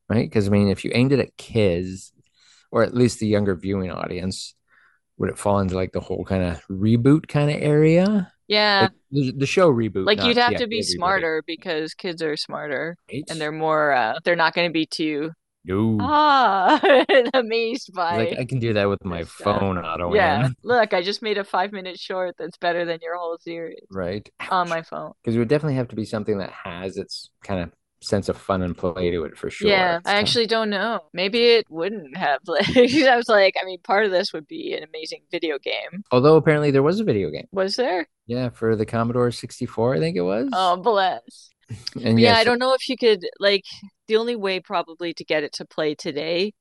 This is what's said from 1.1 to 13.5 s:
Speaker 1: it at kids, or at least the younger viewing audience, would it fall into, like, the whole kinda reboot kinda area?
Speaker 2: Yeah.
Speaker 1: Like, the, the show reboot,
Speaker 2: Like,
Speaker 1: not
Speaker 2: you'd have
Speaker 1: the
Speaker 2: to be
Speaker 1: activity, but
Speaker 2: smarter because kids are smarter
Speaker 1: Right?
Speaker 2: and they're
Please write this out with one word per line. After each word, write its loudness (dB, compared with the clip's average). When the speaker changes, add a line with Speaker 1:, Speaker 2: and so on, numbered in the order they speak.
Speaker 1:
it 4
at -4
kids, -2
or 4
at 0
least 2
the -2
younger 2
viewing -4
audience, -8
would -2
it -8
fall 0
into, 0
like, -4
the -4
whole -8
kinda -2
reboot 4
kinda 0
area? 2
Speaker 2:
Yeah. 2
Speaker 1:
Like, 2
the, 0
the -4
show 4
reboot, 0
Speaker 2:
Like, 2
Speaker 1:
not 0
Speaker 2:
you'd 2
have 4
Speaker 1:
the -2
Speaker 2:
to -2
be -4
Speaker 1:
activity, -4
but -
Speaker 2:
smarter -2
because -6
kids -8
are -4
smarter -8
Speaker 1:
Right? -10
Speaker 2:
and -8
they're -4